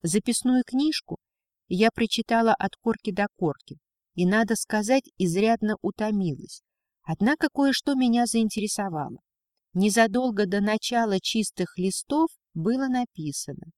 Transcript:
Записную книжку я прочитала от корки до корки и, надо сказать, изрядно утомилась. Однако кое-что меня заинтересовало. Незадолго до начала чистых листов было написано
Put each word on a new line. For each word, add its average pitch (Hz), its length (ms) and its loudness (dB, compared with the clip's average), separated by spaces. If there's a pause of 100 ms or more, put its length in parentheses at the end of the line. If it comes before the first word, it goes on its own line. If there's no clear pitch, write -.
Записную 240 600 0
книжку 285 540 -2 (500)
я 214 220 2
прочитала 226 640 0
от - 220 -4
корки 214 360 -4
до 202 240 -2
корки 151 420 -4 (360)
и, 180 120 0
надо 214 300 2
сказать, 220 480 0 (120)
изрядно 214 640 0
утомилась. 202 800 -4 (420)
Однако 247 440 0
кое-что 277 460 0
меня 240 320 2
заинтересовало. 202 920 -4 (560)
Незадолго 214 720 2
до 202 140 0
начала 214 600 0
чистых - 580 -4
листов 285 500 0 (260)
было 240 340 -2
написано 165 880 -6